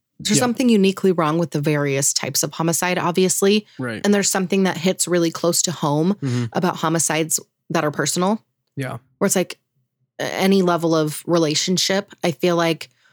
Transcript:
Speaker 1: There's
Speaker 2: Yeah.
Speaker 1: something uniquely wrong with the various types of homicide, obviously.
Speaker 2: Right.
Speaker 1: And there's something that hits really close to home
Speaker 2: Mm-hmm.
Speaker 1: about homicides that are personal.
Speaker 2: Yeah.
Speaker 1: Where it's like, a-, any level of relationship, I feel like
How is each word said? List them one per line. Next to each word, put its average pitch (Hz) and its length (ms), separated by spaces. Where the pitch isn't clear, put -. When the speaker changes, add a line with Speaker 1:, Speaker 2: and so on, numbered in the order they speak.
Speaker 1:
There's - 200
Speaker 2:
Yeah. - 40
Speaker 1:
something 247 260
uniquely 196 440
wrong 160 260
with 170 140
the 151 80
various 143 520
types - 300
of 156 100
homicide, 170 460
obviously. 185 680
Speaker 2:
Right. 240 260
Speaker 1:
And 202 80
there's 202 160
something 190 360
that 180 120
hits 185 300
really 170 240
close 170 320
to 180 100
home 156 420
Speaker 2:
Mm-hmm. 123 380
Speaker 1:
about 180 240
homicides 160 600
that 170 140
are 151 80
personal. 180 520
Speaker 2:
Yeah. 127 240
Speaker 1:
Where 202 80
it's - 100
like, - 240
a-, 139 60
any 190 380
level 170 340
of 151 320
relationship, 175 840
I 175 80
feel 170 240
like 165 340